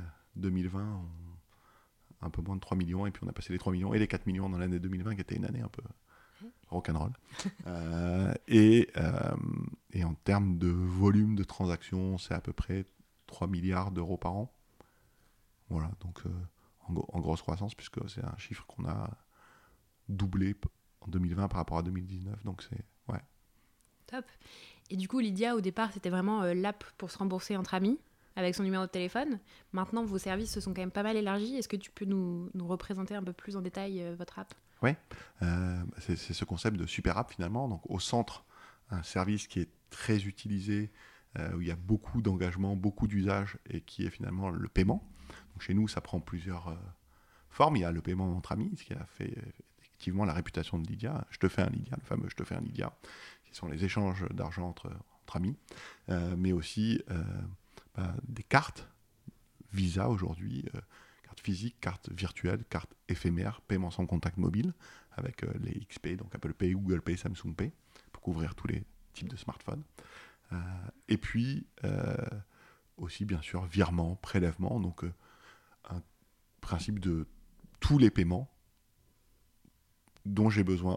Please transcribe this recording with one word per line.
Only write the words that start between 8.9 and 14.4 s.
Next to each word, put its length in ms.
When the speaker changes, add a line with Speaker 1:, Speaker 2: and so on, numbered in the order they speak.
Speaker 1:
euh, 400
et 120
en 100
termes 440
de 100
volume 680
de 80
transactions, 720
c'est 160
à 60
peu 120
près 340
trois 200
milliards 460
d'euros 240
par 180
an. 180